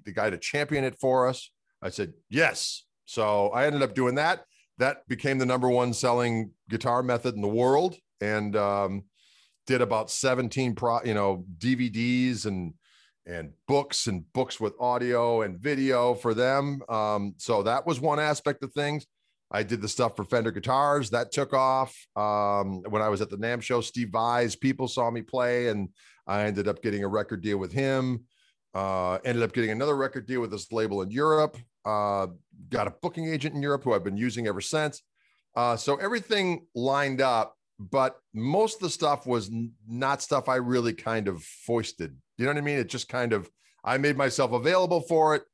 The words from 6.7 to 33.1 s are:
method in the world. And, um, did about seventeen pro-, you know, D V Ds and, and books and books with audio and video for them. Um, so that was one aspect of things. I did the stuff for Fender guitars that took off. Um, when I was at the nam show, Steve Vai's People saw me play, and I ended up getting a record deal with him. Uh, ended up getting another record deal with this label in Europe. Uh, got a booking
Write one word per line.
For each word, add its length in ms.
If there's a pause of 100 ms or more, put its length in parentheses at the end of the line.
method 320
in 60
the 80
world. 480 (240)
And, 360
um, 480 (640)
did 140
about 300
seventeen 640
pro-, 300
you 100
know, 300 (140)
D 160
V 140
Ds 580
and, 280 (520)
and 260 (140)
books 400
and 260
books 280
with 180
audio 640
and 160
video 560
for 200
them. 540
Um, 500
so 240
that 240
was 140
one 200
aspect 420
of 100
things. 340 (440)
I 120
did 180
the 80
stuff 280
for 80
Fender 260
guitars 600
that 220
took 200
off. 420 (220)
Um, 720
when 140
I 60
was 120
at 100
the 60
nam 240
show, 200
Steve 300
Vai's 460
People 320
saw 220
me 120
play, 460
and 220 (360)
I 180
ended 240
up 140
getting 220
a 40
record 340
deal 160
with 140
him. 520 (500)
Uh, 400 (100)
ended 180
up 100
getting 180
another 260
record 300
deal 140
with 100
this 220
label 300
in 80
Europe. 460 (280)
Uh, 420 (420)
got 200
a 140
booking 240